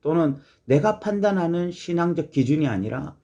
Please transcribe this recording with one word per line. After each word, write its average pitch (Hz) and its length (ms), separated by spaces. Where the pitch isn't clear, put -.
또는 151 380
내가 208 340
판단하는 185 720
신앙적 170 600
기준이 143 360
아니라 113 560